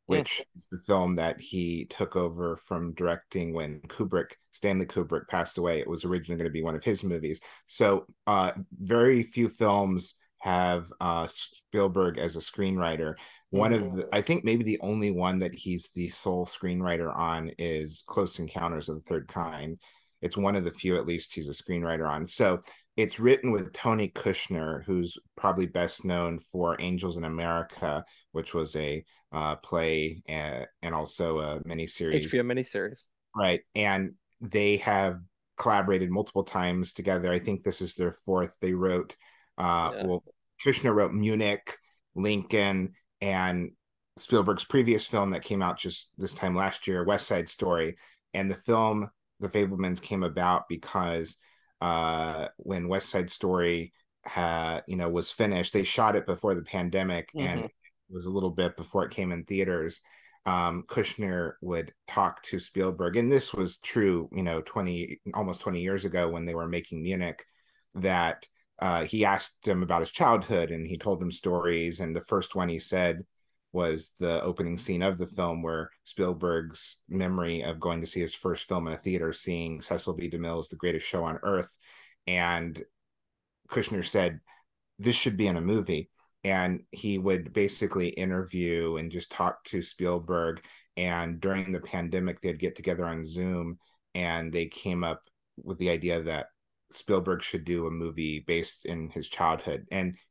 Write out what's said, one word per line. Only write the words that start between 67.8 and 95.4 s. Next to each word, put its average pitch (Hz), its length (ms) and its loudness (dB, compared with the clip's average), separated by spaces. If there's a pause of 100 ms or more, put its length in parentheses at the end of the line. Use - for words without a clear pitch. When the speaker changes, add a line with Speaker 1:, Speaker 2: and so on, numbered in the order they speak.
Speaker 1:
that, 90 520 2 (320)
uh, 87 260 2
he 107 200 2
asked - 420 0
him 92 160 4
about 85 180 2
his 82 100 -2
childhood, 95 600 4
and 80 160 -4
he 87 100 -4
told 92 240 0
him 90 100 -2
stories, 85 680 0
and 82 160 -2
the 85 60 -2
first - 340 -2
one 90 140 2
he 82 100 -2
said 90 460 0 (460)
was 82 480 -2
the 85 240 2
opening 85 340 -2
scene 90 240 -2
of 95 160 2
the 87 100 -4
film, 85 340 -2
where 82 280 -4 (160)
Spielberg's 82 1040 -2
memory 90 540 0
of 82 160 -4
going 85 220 -2
to 82 60 -6
see 90 140 -4
his 82 120 -4
first - 360 -4
film 87 180 0
in 80 60 -4
a 78 40 -8
theater, 85 360 -2
seeing 82 480 -4
Cecil 87 320 -2
B. 82 160 -6
DeMille's 85 400 -4
The 82 80 -12
Greatest 82 300 -2
Show 87 180 0
on 80 180 -4
Earth, 95 320 0 (520)
and 87 540 0 (880)
Kushner 101 360 -2
said, 87 340 2 (600)
"This 117 160 4
should 104 220 2
be 104 100 4
in 87 100 2
a 82 40 -2
movie." 92 480 0 (340)
And 92 480 2
he 104 260 -2
would 92 360 0
basically 98 560 2
interview 87 880 -2
and 82 140 -6
just 87 200 -8
talk - 340 -2
to 92 160 -4
Spielberg. 85 840 -2 (320)
And 85 460 -2
during 95 300 -2
the 87 100 -2
pandemic, 90 580 -4
they'd 82 200 -4
get 87 160 -2
together 90 300 -2
on 82 200 -6
Zoom, 87 540 -4 (340)
and 82 400 -2
they 85 140 0
came 87 360 -2
up 82 200 -2 (340)